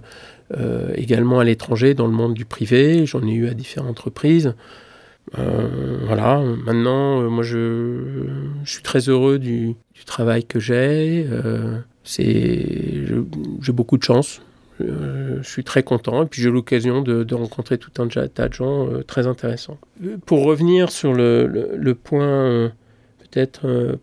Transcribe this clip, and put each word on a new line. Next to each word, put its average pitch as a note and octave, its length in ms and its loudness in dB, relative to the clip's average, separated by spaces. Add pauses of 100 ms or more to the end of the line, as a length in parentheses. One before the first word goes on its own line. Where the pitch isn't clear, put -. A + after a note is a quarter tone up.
(580)
euh, A#2+ 380 -4
également A#2+ 440 2
à B2 40 6
l'étranger, A#2 500 2
dans C3 140 2
le A2+ 60 2
monde A#2 200 0
du A2+ 120 -6
privé. C#3 600 4
J'en C3 200 -2
ai A2 60 0
eu A#2 160 0
à A#2 60 -4
différentes B2+ 460 -8
reprises. D3+ 540 2 (840)
Euh, B2+ 680 -2
voilà. A2+ 380 2 (220)
Maintenant, B2+ 560 2
euh, A#2 80 0
moi, A#2 140 0
je, A#2+ 840 -4 (380)
je - 80 -10
suis - 120 -12
très C3 260 0
heureux C3+ 300 4
du, A#2 360 -2 (200)
du - 100 -20
travail A#2 380 0
que - 160 -2
j'ai. D3 720 0
Euh, A2+ 460 -2 (260)
c'est, - 1040 0
je, - 100 -2 (460)
j'ai C3 100 -2
beaucoup A#2+ 260 0
de A#2+ 60 0
chance. C3 380 0 (400)
Euh, C3+ 640 -6
je - 60 -16
suis - 140 -8
très - 200 0
content. B2 400 -2
Et - 20 0
puis, C#3+ 160 -8
j'ai A#2+ 80 4
l'occasion B2 520 0
de, A#2+ 220 0
de A#2 120 -4
rencontrer A#2+ 420 -4
tout - 140 -12 (100)
un A#2+ 80 -2
ja-, C3 180 -4
tas B2 220 -4
de - 40 -10
gens, C3+ 340 -2
euh, C3 160 -6
très B2 240 -2
intéressants. B2 500 -6 (260)
Euh, G3+ 220 -8
pour D3 180 4
revenir E3+ 480 4
sur C#3 220 0
le, A#2+ 320 4
le, - 300 -2
le C3+ 200 2
point, C#3+ 300 -2
euh, B2+ 440 2 (500)
peut-être, - 480 -2
euh, B2 360 0